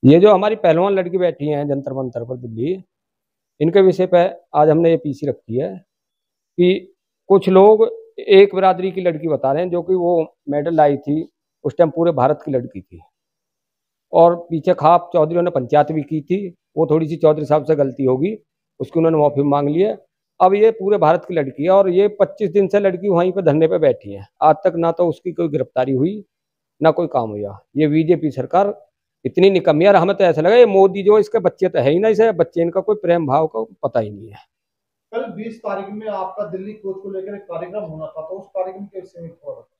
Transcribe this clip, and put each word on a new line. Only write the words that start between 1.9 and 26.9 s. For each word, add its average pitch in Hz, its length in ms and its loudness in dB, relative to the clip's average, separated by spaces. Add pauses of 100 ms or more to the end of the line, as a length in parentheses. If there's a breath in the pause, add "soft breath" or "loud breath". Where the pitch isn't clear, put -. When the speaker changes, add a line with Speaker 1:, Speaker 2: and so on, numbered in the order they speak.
Speaker 1:
मंतर 127 300 -8
पर 127 140 -12
दिल्ली, 123 460 -8 (760)
इनके 170 200 2
विषय 185 240 2
पे 175 300 0 (200)
आज 151 140 4
हमने 165 200 2
ये 165 80 2
पीसी 147 300 -8
रखी 117 300 -8
है 180 280 -8 (720)
कि 180 380 0 (320)
कुछ 196 220 2
लोग 208 420 6 (280)
एक 196 360 6
बिरादरी 185 360 0
की 185 100 -8
लड़की 170 260 -4
बता 139 240 -2
रहे 156 120 -2
हैं, 185 80 -6
जो 175 100 -2
कि 180 120 -2
वो 175 440 -2 (120)
मेडल 151 240 -2
लाई 147 240 2
थी, 151 320 -6 (340)
उस 135 140 -6
time 165 120 2
पूरे 165 220 -2
भारत 139 340 0
की 151 60 -8
लड़की 123 300 -8
थी 85 200 -20 (1120)
और 170 220 4
पीछे 170 380 -4
खाप 170 400 2
चौधरी 170 280 0
ने 175 80 0
पंचायत 143 420 0
भी 156 100 -4
की 151 200 -8
थी, 185 340 -6 (220)
वो 160 80 0
थोड़ी 160 220 0
सी 160 80 -6
चौधरी 151 300 0
साहब 147 200 0
से 156 100 0
गलती 139 300 -2
होगी, 147 320 -2 (420)
उसकी 135 200 -6
उन्होंने 165 180 2
माफी 143 260 0
मांग 143 260 0
ली 160 120 -2
है। 214 240 -4 (360)
अब 185 120 6
ये 214 180 4
पूरे 202 260 -2
भारत 170 300 0
की 180 60 -10
लड़की 143 300 -4
है 170 60 -2
और 190 200 4
ये 190 180 2
पच्चीस 202 420 -2
दिन 196 180 0
से 202 120 0
लड़की 190 300 -2
वहीं 180 220 0
पे 190 100 -6
धरने 160 260 2
पे 160 100 0
बैठी 127 360 -2
है, 98 140 -16 (140)
आज 151 140 4
तक 170 200 -2
ना 170 160 -2
तो 170 160 -2
उसकी 170 240 -6
कोई 165 160 -4
गिरफ्तारी 131 440 -4
हुई, 180 340 -2 (560)
ना 156 100 4